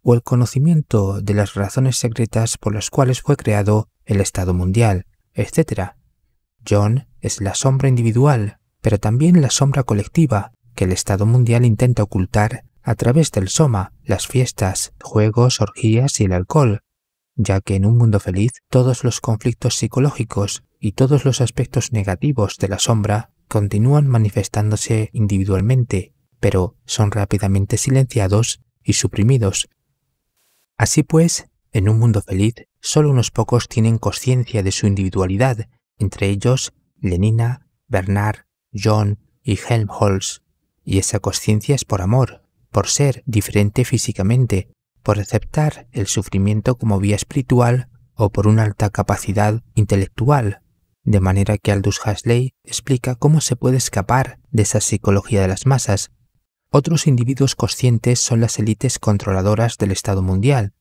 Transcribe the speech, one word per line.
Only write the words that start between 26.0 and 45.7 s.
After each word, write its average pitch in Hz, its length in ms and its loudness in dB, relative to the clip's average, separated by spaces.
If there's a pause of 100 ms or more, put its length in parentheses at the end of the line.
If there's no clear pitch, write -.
pero 92 460 0
son 104 260 0
rápidamente 98 640 0
silenciados 120 840 0 (220)
y 101 100 0
suprimidos. 107 760 0 (1080)
Así 143 260 2
pues, - 460 0 (220)
en 104 180 2
un 110 100 2
mundo 110 220 2
feliz, 101 460 -2 (120)
solo 151 300 2
unos 127 220 0
pocos 117 360 0
tienen 113 300 0
conciencia 117 640 -2
de 95 80 0
su - 160 -2
individualidad, 98 800 -2 (280)
entre 98 320 -2
ellos 110 440 -2 (260)
Lenina, 110 680 0 (200)
Bernard, 101 580 -4 (280)
John 104 460 0 (240)
y 127 140 -2
Helmholtz, 104 880 -2 (400)
y 95 160 -2
esa - 200 -2
conciencia 107 560 -2
es - 100 -6
por 98 160 -4
amor, 117 420 -2 (280)
por 101 160 -2
ser - 380 -2
diferente 104 600 0
físicamente, 113 840 -2 (320)
por 104 180 0
aceptar - 720 -4